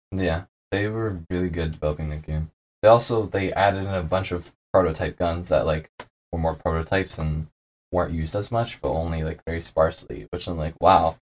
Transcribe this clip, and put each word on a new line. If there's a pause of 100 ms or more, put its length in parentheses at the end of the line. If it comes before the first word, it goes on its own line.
(140)
Yeah, (280)
they
were
really
good
developing
the
game. (300)
They
also,
they
added
in
a
bunch
of (220)
prototype
guns
that,
like, (440)
were
more
prototypes
and (460)
weren't
used
as
much,
but
only,
like,
very
sparsely,
which
I'm
like,
"Wow." (100)